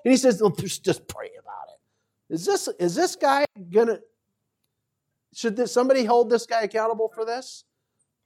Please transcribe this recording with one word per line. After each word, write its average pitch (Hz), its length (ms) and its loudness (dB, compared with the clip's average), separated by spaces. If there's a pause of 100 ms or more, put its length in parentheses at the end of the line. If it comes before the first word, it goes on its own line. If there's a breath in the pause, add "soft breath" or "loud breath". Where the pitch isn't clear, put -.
and 247 80 4
he 262 60 6
says, 226 240 2
"Oh, 208 80 4
just, - 340 -8
just - 240 -2
pray 104 300 -14
about 101 300 -18
it." - 640 -18
Is 170 120 -6
this, 392 240 -2 (100)
is 175 160 0
this 349 220 0
guy 277 280 2 (240)
gonna, 214 300 2 (1400)
should 226 220 -4
this, 247 160 -2
somebody 262 320 2
hold 240 240 4
this 233 160 2
guy 226 160 -2
accountable 220 520 -2
for 226 120 -8
this? 240 400 -10 (600)